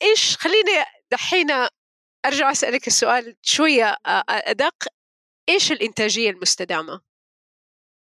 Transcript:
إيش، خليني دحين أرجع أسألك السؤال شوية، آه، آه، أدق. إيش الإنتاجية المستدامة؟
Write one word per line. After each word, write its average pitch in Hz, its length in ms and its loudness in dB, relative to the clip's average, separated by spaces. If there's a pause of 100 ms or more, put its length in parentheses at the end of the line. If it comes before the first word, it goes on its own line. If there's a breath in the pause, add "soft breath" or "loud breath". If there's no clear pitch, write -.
إيش، 427 340 2
خليني 359 480 2 (260)
دحين 339 360 0 (800)
أرجع 277 240 0
أسألك 254 360 -2
السؤال 233 560 0
شوية، 277 460 2 (180)
آه، - 20 0
آه، 190 200 0
أدق. 262 460 -2 (720)
إيش 359 240 0
الإنتاجية 220 580 -2
المستدامة؟ 180 680 -4 (1160)